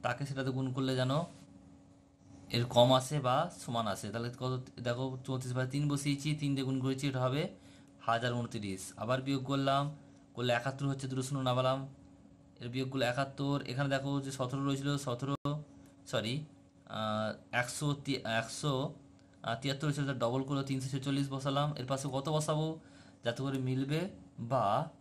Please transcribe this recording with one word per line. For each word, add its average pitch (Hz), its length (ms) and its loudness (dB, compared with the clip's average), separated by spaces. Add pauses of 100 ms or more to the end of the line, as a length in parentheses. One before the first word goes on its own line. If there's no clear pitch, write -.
তাকে 120 240 0
সেটাতে 135 300 -2
গুণ 131 80 0 (100)
করলে 131 240 0
যেন 127 120 2 (1400)
এর 120 80 2 (100)
কম 123 140 10 (100)
আসে 151 180 0 (100)
বা 123 100 6 (260)
সমান 117 320 0
আসে। 107 180 -6
তাহলে 117 160 -2 (140)
কত 127 100 0 (340)
দেখো, 123 180 0 (220)
চৌত্রিশ 127 300 -4
by 127 180 0
তিন 147 180 2
বসিয়েছি, 143 360 0 (120)
তিন 143 140 0
দিয়ে 135 140 0
গুণ 135 160 0
করেছি, 135 260 0
এটা 127 160 0
হবে 139 160 2 (640)
হাজার 117 320 2
ঊনত্রিশ। 104 440 -4 (200)
আবার 123 240 0
বিয়োগ 135 240 0
করলাম, 139 320 2 (540)
করলে 120 240 2
একাত্তর 135 300 -2
হচ্ছে, 135 200 -4
দুটো 131 160 0
শূন্য 135 220 -2
নামালাম, 131 300 4 (840)
এর 120 140 -8
বিয়োগ 131 180 -2
করলে 135 200 2
একাত্তর। 139 440 0 (140)
এখানে 139 240 0
দেখো 135 160 0 (140)
যে 139 140 -4
সতেরো 135 300 -2
রয়েছিল, 139 220 0 (160)
সতেরো, 131 300 -2 (760)
sorry, 113 220 0 (520)
আহ, 107 440 -2 (320)
একশো 147 260 -2 (160)
তি-, 139 180 -2 (180)
একশো, 139 340 -2 (680)
আহ, 117 200 -2
তিয়াত্তর 139 240 -2
রয়েছিল, 147 240 2
তার 123 140 -2
double 127 240 2
করলে 139 220 0
তিনশো 131 220 -2
ছেচল্লিশ 139 420 0
বসালাম। 139 340 2 (120)
এর 123 100 -4
পাশে 135 160 -2 (100)
কত 139 100 -2 (100)
বসাবো 156 300 2 (580)
যাতে 117 200 0
করে 135 140 0 (100)
মিলবে 139 320 2 (500)
বা 120 160 4 (340)